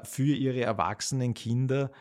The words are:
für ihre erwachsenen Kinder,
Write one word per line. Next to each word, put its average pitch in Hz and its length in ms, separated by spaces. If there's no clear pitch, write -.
für 139 320
ihre 127 240
erwachsenen 117 720
Kinder, 131 560